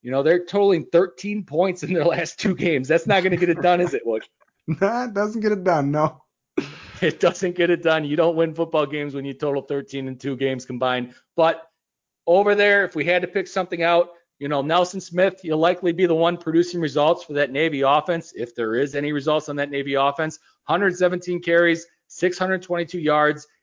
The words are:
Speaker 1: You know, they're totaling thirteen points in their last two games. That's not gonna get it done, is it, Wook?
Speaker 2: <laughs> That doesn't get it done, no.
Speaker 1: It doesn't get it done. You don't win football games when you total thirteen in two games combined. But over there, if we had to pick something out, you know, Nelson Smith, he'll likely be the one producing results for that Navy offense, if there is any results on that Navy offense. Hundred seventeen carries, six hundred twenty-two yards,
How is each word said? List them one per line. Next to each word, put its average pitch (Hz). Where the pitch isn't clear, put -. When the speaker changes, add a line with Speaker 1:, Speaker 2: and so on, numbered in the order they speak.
Speaker 1:
You 120
know, 135
they're 175
totaling 196
thirteen 196
points 175
in 156
their 160
last 165
two 190
games. 143
That's 165
not 196
gonna 185
get 175
it 165
done, 175
is 175
it, 117
Wook? 110
Speaker 2:
<laughs> 156
That 233
doesn't 214
get 214
it 185
done, 151
no. 151
Speaker 1:
It 156
doesn't 180
get 175
it 170
done. 160
You 147
don't 165
win 165
football 160
games 147
when 139
you 139
total 139
thirteen 139
in 131
two 135
games 131
combined. 127
But 165
over 202
there, 202
if 175
we 151
had 180
to 185
pick 185
something 180
out, 170
you 139
know, 143
Nelson 175
Smith, 185
he'll 156
likely 180
be 175
the 170
one 165
producing 170
results 151
for -
that 143
Navy 139
offense, 151
if 120
there 113
is 135
any 147
results 147
on 147
that 143
Navy 139
offense. 143
Hundred 180
seventeen 180
carries, 170
six 180
hundred 185
twenty-two 175
yards, 151